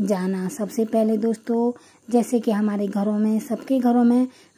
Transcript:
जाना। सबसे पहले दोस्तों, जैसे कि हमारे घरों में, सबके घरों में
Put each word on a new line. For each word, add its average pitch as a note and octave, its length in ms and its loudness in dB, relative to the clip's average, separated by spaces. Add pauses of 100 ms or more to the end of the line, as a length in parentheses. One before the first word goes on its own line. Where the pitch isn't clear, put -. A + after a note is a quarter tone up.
जाना। F#3+ 480 -2
सबसे G#3 360 -4
पहले A3 320 0
दोस्तों, A#3 540 -2 (380)
जैसे A#3 300 2
कि A3+ 120 -2
हमारे G#3 360 0
घरों G#3 320 -2
में, G#3+ 200 2
सबके A3+ 400 -4
घरों A#3+ 240 4
में A#3+ 240 4 (300)